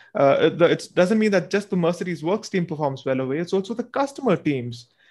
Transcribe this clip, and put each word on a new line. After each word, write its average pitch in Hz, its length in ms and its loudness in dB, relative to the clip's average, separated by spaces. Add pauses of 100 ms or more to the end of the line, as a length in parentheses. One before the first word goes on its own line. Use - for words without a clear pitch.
(140)
uh, 139 340 4
the, 156 240 4
it - 220 -2
doesn't 185 260 4
mean 214 120 2
that 180 180 0
just 202 200 -2
the 202 60 -2
Mercedes 175 480 -2
Works 208 240 -2
team 180 180 -2
performs 143 380 -4
well 131 160 -2
away, 131 200 -4
it's 175 140 -4
also 190 200 -2
the 240 100 -6
customer 277 540 -2
teams. 123 500 -4 (240)